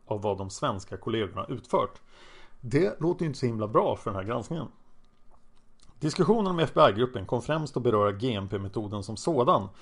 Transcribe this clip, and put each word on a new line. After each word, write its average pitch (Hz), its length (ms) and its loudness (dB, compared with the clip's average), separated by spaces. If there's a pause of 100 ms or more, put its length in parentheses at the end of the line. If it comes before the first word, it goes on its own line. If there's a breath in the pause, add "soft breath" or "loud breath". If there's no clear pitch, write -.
av 104 160 -4
vad 101 160 0
de 98 120 -8
svenska 101 460 -6
kollegorna 107 500 -4
utfört. - 540 -4 (600 loud breath)
Det 143 400 0
låter 170 220 -2
ju 170 40 0
inte 139 120 -4
så 131 80 0
himla 107 220 -2
bra 135 280 2
för - 140 -8
den 98 100 -4
här 95 60 -6
granskningen. 123 420 -4 (1300)
Diskussionen 190 480 2
om 180 120 0
F 165 160 2
B 165 60 6
I-gruppen 113 460 4
kom 117 160 0
främst 156 340 -2
att 135 60 0
beröra 104 300 4
G 113 220 -2
M 98 140 -4
P-metoden 104 540 -6
som 107 140 -8
sådan 127 520 2 (120 soft breath)